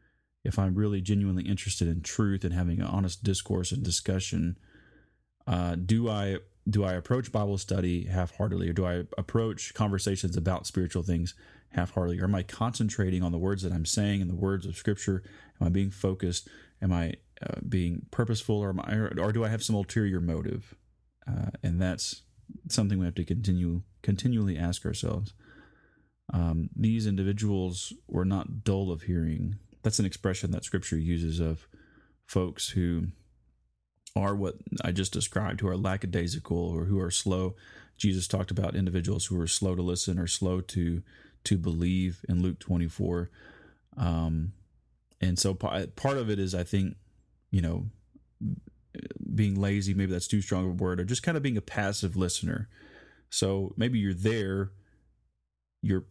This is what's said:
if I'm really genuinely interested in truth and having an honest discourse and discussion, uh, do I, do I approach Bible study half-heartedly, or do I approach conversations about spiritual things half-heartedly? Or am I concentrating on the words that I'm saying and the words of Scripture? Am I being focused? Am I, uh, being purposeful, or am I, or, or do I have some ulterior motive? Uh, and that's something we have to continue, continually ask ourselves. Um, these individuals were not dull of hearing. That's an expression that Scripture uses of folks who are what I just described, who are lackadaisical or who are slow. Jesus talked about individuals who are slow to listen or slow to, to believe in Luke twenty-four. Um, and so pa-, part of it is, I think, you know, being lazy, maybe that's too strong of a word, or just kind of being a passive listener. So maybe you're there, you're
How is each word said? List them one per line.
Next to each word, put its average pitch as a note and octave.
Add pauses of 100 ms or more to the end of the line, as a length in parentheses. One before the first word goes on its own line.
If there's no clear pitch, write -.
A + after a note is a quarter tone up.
(440)
if -
I'm F#2+
really G#2
genuinely G2
interested F#2+
in E2
truth G2
and F2
having F2
an F2+
honest F#2
discourse F#2
and -
discussion, F2+ (880)
uh, F2
do A2
I, G2+ (320)
do G2+
I F#2
approach B2
Bible G2+
study F2+
half-heartedly, F2+
or E2+
do F#2
I F2 (140)
approach A2
conversations F#2+
about F2
spiritual F2+
things F2 (380)
half-heartedly? F2+
Or F#2
am G2
I F2+
concentrating G#2
on F2
the E2+
words F#2+
that F2+
I'm E2
saying G2+
and F2
the F2+
words F#2+
of F2
Scripture? G2 (380)
Am -
I -
being F#2+
focused? F#2+ (340)
Am F#2
I, E2+ (280)
uh, -
being F2+
purposeful, A2+
or G2+
am F#2
I, -
or, A2
or G2+
do A2+
I G#2+
have A2
some A2
ulterior G2
motive? E2 (500)
Uh, F#2+ (140)
and F2
that's - (460)
something G2+
we F2+
have E2+
to F2
continue, F2+ (200)
continually G#2
ask F2
ourselves. D#2+ (1000)
Um, E2
these A2
individuals G2 (140)
were F2+
not F#2+
dull F#2+
of D#2+
hearing. F2 (260)
That's G#2+
an G2+
expression F#2
that F#2
Scripture F2+
uses E2
of D#2+ (600)
folks -
who F2 (1080)
are G2
what G2 (260)
I E2+
just F#2+
described, G2
who G2
are F#2
lackadaisical F#2
or E2+
who G2
are F2+
slow. F#2 (420)
Jesus F#2
talked G2+
about -
individuals F2+
who F2+
are E2
slow F#2
to F2+
listen F2+
or F2
slow F#2
to, E2+ (420)
to G2+
believe F2
in F2+
Luke F#2
twenty-four. F2 (640)
Um, E2 (680)
and F2+
so G2
pa-, F#2+ (100)
part C#3
of A2+
it G#2
is, F#2+
I F2
think, F#2+ (540)
you F2+
know, E2+ (1500)
being G2+
lazy, G2
maybe F#2+
that's F2
too G#2
strong F#2
of F#2
a F2+
word, F2+
or F2+
just A#2+
kind E3+
of C#3+
being B2
a G2
passive G2
listener. F2 (640)
So G2
maybe A#2
you're G2
there, G2 (1120)
you're F#2+